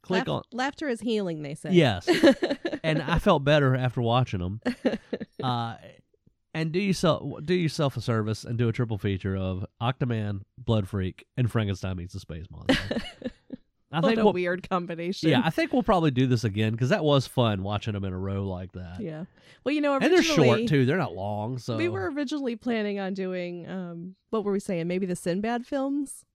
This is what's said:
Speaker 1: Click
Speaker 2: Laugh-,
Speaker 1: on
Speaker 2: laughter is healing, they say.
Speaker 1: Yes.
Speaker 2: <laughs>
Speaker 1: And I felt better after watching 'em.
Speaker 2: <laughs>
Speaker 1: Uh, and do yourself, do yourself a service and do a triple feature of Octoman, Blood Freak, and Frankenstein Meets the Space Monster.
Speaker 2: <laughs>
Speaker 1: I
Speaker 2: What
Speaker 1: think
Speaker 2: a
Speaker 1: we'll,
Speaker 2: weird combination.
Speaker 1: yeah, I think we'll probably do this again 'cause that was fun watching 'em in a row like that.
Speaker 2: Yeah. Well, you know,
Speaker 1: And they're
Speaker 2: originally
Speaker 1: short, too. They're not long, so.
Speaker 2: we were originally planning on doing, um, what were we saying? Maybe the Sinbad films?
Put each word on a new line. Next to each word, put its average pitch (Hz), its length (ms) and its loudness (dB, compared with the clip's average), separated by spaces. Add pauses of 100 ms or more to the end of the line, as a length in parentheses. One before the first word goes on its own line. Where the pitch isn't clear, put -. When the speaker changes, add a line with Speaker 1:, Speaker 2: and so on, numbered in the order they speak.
Speaker 1:
Click 185 260 0
Speaker 2:
Laugh-, 147 100 0
Speaker 1:
on - 40 -6 (120)
Speaker 2:
laughter 277 340 -4
is 233 140 -4
healing, 202 420 -2
they 147 120 -8
say. 165 180 -6
Speaker 1:
Yes. 143 400 4
Speaker 2:
<laughs> 359 60 4 (600)
Speaker 1:
And 156 200 0
I 151 180 0
felt 143 240 4
better 139 320 6
after 127 260 -2
watching 117 400 2
'em. 95 220 -4
Speaker 2:
<laughs> - 800 -4
Speaker 1:
Uh, 120 320 -4 (800)
and 160 180 -2
do 175 80 0
yourself, 185 440 2 (220)
do 175 80 0
yourself 160 440 0
a 113 40 -6
service 110 440 -2
and 117 120 -4
do 120 120 2
a 110 40 -2
triple 113 240 -2
feature 98 400 -2
of 95 280 -4 (160)
Octoman, 110 600 -2 (160)
Blood 110 300 0
Freak, 92 380 -4 (120)
and 120 140 2
Frankenstein 98 460 -2
Meets 87 160 -10
the 95 80 -8
Space 80 280 -14
Monster. - 300 0
Speaker 2:
<laughs> - 220 -4 (920)
Speaker 1:
I 151 80 -2
Speaker 2:
What 170 80 2
Speaker 1:
think 226 120 2
Speaker 2:
a 214 40 2
Speaker 1:
we'll, 208 100 6
Speaker 2:
weird 180 360 -2
combination. 175 600 -2
Speaker 1:
yeah, 139 140 4
I 160 60 2
think 330 240 -2
we'll 247 100 2
probably 165 280 4
do 127 140 2
this 123 200 2
again 110 300 0
'cause 123 140 0
that 175 140 2
was 143 240 4
fun 110 360 2
watching 104 320 -4
'em 98 100 -4
in 92 80 -4
a 90 40 -6
row 98 300 -4
like 90 260 -8
that. 90 280 -12
Speaker 2:
Yeah. 160 240 -8 (400)
Well, 285 100 0
you 294 60 0
know, 285 140 2
Speaker 1:
And 269 80 0
they're 320 160 6
Speaker 2:
originally 147 280 6
Speaker 1:
short, 117 220 4
too. 139 160 6
They're 151 120 2
not 117 160 -2
long, 104 440 -4
so. 117 200 -4
Speaker 2:
we 339 120 0
were 370 220 -4
originally 277 440 -4
planning 214 440 -4
on 190 140 -4
doing, 180 560 -6
um, 175 460 -10 (140)
what 220 160 -2
were 202 80 0
we 202 80 0
saying? 170 260 -2
Maybe 185 180 0
the 180 120 -2
Sinbad 214 480 -2
films? 277 580 -4 (120)